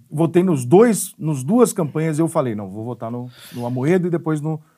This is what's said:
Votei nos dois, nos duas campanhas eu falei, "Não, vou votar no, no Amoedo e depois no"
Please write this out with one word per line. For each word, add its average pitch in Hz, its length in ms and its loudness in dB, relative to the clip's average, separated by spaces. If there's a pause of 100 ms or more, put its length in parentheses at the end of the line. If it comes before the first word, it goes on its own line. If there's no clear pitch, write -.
Votei 165 340 2
nos 156 200 0
dois, 190 560 4
nos 151 240 -4
duas 233 300 4
campanhas 160 440 -2
eu 165 120 2
falei, 135 260 -2
"Não, 104 140 -8
vou 107 160 -10
votar 117 260 -8
no, 123 180 -10 (220)
no 120 140 -8
Amoedo 147 420 0
e - 20 -4
depois 160 300 -2
no" 156 220 -6 (160)